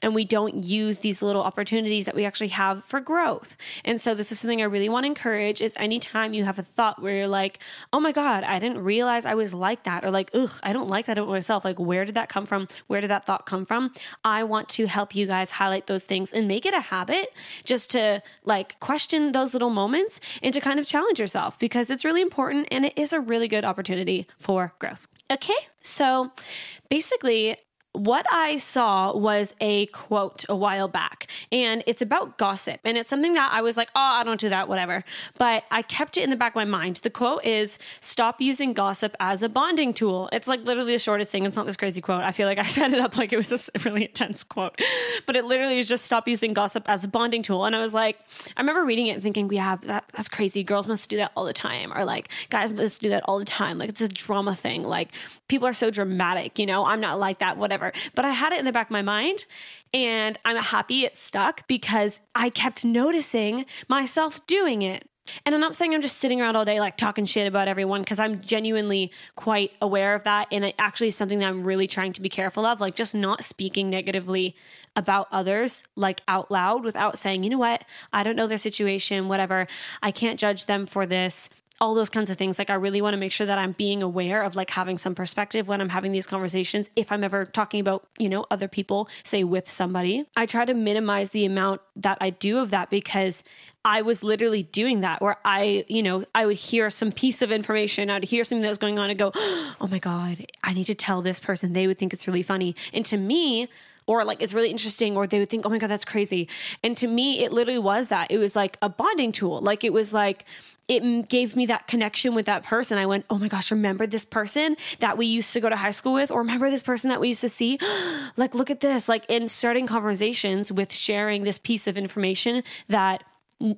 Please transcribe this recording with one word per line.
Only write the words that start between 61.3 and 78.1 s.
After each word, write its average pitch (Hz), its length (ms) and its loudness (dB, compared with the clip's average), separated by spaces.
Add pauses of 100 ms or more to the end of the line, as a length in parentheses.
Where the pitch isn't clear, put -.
because 214 500 0 (160)
I 240 160 2
kept - 340 -4
noticing 240 800 2 (220)
myself 277 600 0
doing 320 340 2
it. 190 260 -4 (360)
And 294 100 2
I'm 302 60 4
not 320 160 0
saying 330 180 2
I'm 302 80 2
just 277 160 -2
sitting 247 220 2
around 226 160 2
all 214 80 4
day, 208 160 2
like, 196 160 0
talking 208 300 0
shit 202 200 2
about 196 220 2
everyone, 190 360 0
'cause 202 140 -4
I'm 214 220 0
genuinely 208 720 0 (240)
quite 208 340 0 (100)
aware 202 360 2
of 202 80 -6
that. 208 260 2
And 202 140 0
it 196 160 -2
actually 214 280 2
is 196 80 -2
something 202 220 0
that 196 100 2
I'm 185 140 -2
really 190 240 0
trying 185 280 -4
to 202 60 -10
be 190 80 -4
careful 196 380 -2
of, 233 140 0
like, 190 160 -2
just 220 180 -2
not 196 300 0
speaking 190 440 -4
negatively 185 680 -2 (400)
about 196 340 0
others, 202 540 0 (100)
like, 190 320 -2
out 190 240 0
loud 202 320 2
without 220 360 -2
saying, 190 260 -2
"You 214 60 -2
know 262 80 0
what? 233 260 0 (280)